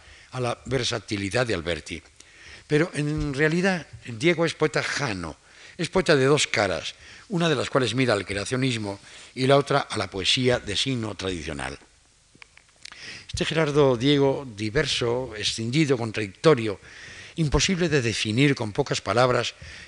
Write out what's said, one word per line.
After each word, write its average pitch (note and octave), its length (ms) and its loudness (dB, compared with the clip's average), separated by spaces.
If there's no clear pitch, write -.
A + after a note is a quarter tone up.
a C3 80 -10
la A#2+ 260 -4
versatilidad A#2 800 -2
de A2+ 80 -2
Alberti. E2 480 -6
Pero D3+ 280 0
en D3 380 -4
realidad, E3 540 0
Diego D3 400 0
es D3+ 100 -2
poeta D3+ 280 0
jano, F#2+ 540 -4
es E3 100 -4
poeta F3+ 280 2
de C3 100 4
dos C#3 200 4
caras, F#2 480 -2
una E3+ 200 0
de D#3 60 2
las A#2 160 -2
cuales B2 240 0
mira B2 180 2
al G2+ 140 0
creacionismo G#2+ 720 -4
y B2+ 120 2
la C#3 100 12
otra C#3 240 4
a - 160 -6
la F#2+ 140 -2
poesía B2 480 2
de G2 180 -6
signo A2+ 380 -4
tradicional. D#2 640 -6
Este E3+ 80 -2
Gerardo D3 520 4
Diego, C#3 500 2
diverso, A#2+ 800 -2
escindido, B2 640 0
contradictorio, A2 840 0
imposible E3 520 0
de D3 120 2
definir A#2 540 2
con A2 180 -6
pocas C3+ 300 -2
palabras, A#2+ 520 2